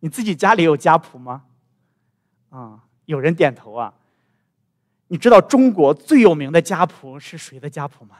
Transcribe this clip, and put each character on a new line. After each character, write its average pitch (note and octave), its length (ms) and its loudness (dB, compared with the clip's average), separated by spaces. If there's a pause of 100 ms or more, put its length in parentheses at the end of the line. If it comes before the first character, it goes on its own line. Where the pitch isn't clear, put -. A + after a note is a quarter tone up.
你 E3 80 -10
自 A3+ 160 -10
己 G#3 100 -4
家 G3 200 0
里 G3 80 -2
有 D#3+ 120 2
家 D#3+ 220 0
谱 E3 220 -6
吗？ B2 260 -18 (1040)
啊， A2+ 320 -20 (240)
有 D3+ 160 -10
人 D#3+ 140 -2
点 D#3 200 -2
头 G#2+ 200 -20
啊。 A2+ 180 -10 (1160)
你 F3 100 -10
知 - 100 0
道 A3+ 100 8
中 C4 320 2
国 D#3 220 0
最 B3+ 300 0
有 F#3 120 4
名 C#3+ 160 -10
的 E3 120 2
家 F3+ 240 -4
谱 C#3 340 -16
是 - 160 -20
谁 C3+ 240 -20
的 C#3+ 80 -16
家 C#3+ 180 -14
谱 - 200 -20
吗？ G2+ 140 -20